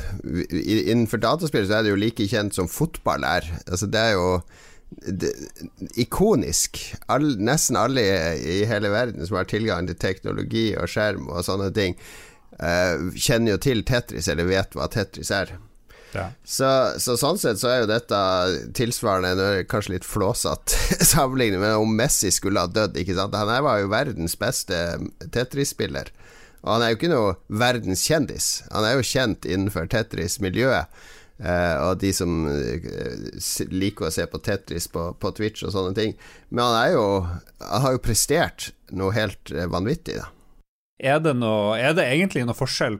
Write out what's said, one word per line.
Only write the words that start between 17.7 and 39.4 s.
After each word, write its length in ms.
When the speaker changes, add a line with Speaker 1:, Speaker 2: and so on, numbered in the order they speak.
Speaker 1:
er 140
jo 20
dette 320
tilsvarende, 540
nå 80
er 140
det 100
kanskje 220
litt 160
flåsatt 640
<laughs> 240
sammenligning, 500
men 160
om 160
Messi 400
skulle 300
ha 20
dødd, 320
ikke 160
sant? 240
Han 140
her 100
var 160
jo 140
verdens 480
beste 400
Tetris-spiller. 800
Og 100
han 80
er 80
jo 80
ikke 160
noe 220
verdenskjendis. 840
Han 140
er 100
jo 80
kjent 400
innenfor 480
Tetris-miljøet. 960
Eh, 360
og 160
de 100
som, 380
eh, 320
s-, 320
liker 400
å 20
se 160
på 160
Tetris 480
på, 140
på 220
Twitch 240
og 100
sånne 240
ting. 220
Men 160
han 160
er 160
jo, 80
han 240
har 80
jo 100
prestert 680
noe 260
helt, 380